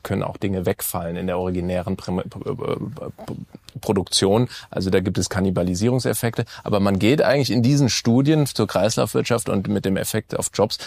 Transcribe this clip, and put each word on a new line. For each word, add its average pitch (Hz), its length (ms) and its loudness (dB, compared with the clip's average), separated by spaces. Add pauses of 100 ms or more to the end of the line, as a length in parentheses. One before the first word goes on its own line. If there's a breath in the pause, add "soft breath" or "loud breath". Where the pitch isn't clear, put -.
können - 200 -4
auch - 140 -6
Dinge 92 300 -2
wegfallen 87 500 -4
in 90 100 -4
der 90 120 -2
originären 90 580 -2
Prim-, 90 220 -4
P-, - 200 -8
P-, - 160 -6
P-, - 800 -8 (460)
Produktion. 101 720 2 (180 loud breath)
Also 95 220 -4
da 95 100 4
gibt 92 160 -2
es 90 140 0
Kannibalisierungseffekte. 104 1120 0 (180 loud breath)
Aber 104 180 0
man 98 180 4
geht 104 240 4
eigentlich 131 280 2
in 117 120 2
diesen 139 260 4
Studien 139 560 4
zur 113 220 0
Kreislaufwirtschaft 113 840 0
und 98 200 0
mit 101 180 0
dem 95 100 0
Effekt - 420 -4
auf - 140 -4
Jobs - 240 0 (100)